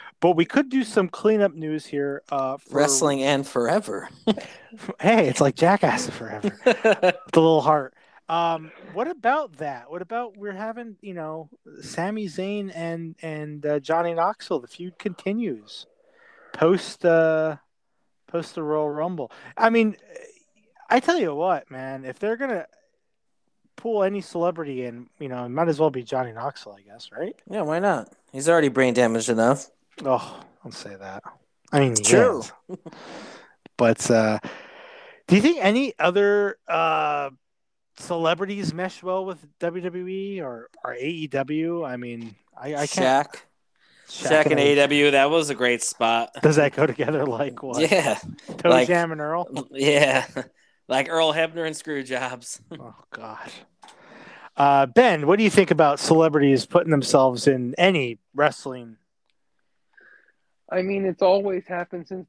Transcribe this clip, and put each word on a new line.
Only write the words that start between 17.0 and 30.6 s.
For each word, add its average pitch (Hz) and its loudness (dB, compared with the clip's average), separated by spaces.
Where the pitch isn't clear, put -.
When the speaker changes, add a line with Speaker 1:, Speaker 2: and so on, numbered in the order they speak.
Speaker 1:
uh, 160 2
post 165 -8
the 165 -6
Royal 151 -2
Rumble. 151 -6
I 226 4
mean, 226 2
I 254 4
tell 349 2
you 165 0
what, 160 -2
man, 131 -10
if 131 -12
they're 220 -4
gonna 240 -6
pull 214 -2
any 196 -2
celebrity 165 -4
in, 120 -12
you 143 -10
know, 123 -8
it - -10
might 156 -2
as 151 0
well 135 4
be 131 -8
Johnny 127 -6
Knoxville, 113 -12
I 98 -20
guess, 104 -20
right? 170 -10
Speaker 2:
Yeah, 202 -6
why 156 -4
not? 175 -2
He's 135 -6
already 160 6
brain 127 2
damaged 113 2
enough. 117 2
Speaker 1:
Oh, - -2